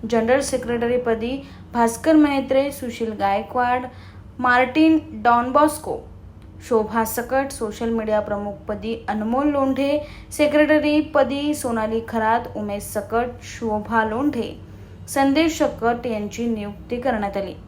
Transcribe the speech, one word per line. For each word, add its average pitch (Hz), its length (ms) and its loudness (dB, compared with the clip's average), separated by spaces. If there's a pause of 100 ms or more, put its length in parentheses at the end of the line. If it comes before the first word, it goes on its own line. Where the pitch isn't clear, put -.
(100)
जनरल 233 300 4
सेक्रेटरीपदी 240 960 -2 (360)
भास्कर 233 420 2
म्हेत्रे, 277 580 4
सुशील 233 400 -6
गायकवाड, 226 720 0 (520)
मार्टिन 254 600 4 (260)
डॉन 240 280 4
बॉस्को, 294 440 2 (720)
शोभा 220 360 2
सकट, 254 460 -2
सोशल 226 380 -6
मीडिया 220 320 0
प्रमुखपदी 208 880 -6
अनमोल 226 380 0
लोंढे, 277 520 2 (340)
सेक्रेटरीपदी 294 1200 2
सोनाली 226 540 -2
खरात, 226 320 2 (160)
उमेश 208 260 -6
सकट, 226 440 -2 (160)
शोभा 220 600 -2
लोंढे, 233 560 -2 (480)
संदेश 285 500 2
सकट 240 480 0
यांची 220 400 -4
नियुक्ती 214 540 -4
करण्यात 208 360 -2
आली. 190 180 -6 (140)